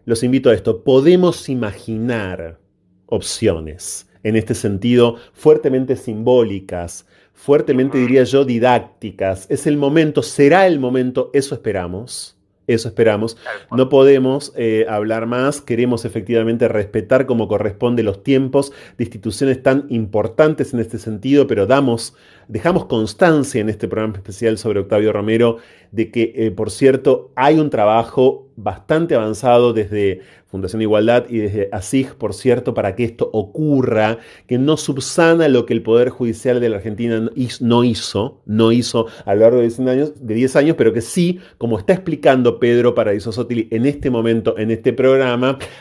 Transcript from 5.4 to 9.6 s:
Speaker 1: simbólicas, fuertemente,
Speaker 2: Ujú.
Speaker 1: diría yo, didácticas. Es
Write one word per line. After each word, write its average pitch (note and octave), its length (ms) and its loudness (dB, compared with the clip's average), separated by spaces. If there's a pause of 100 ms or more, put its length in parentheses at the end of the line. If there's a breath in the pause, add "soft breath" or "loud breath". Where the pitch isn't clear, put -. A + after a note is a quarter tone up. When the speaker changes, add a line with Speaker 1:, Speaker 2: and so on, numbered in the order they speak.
Speaker 1:
simbólicas, G#2+ 1120 -2 (260 soft breath)
fuertemente, C#3 640 0
Speaker 2:
Ujú. B2+ 80 2
Speaker 1:
diría B2+ 200 4
yo, C3+ 180 2
didácticas. A2 1080 -2
Es C#3+ 160 -4